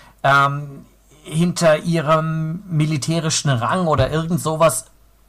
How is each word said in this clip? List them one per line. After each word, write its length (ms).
ähm, 640
hinter 560
ihrem 880
militärischen 840
Rang 380
oder 240
irgend 300
sowas 440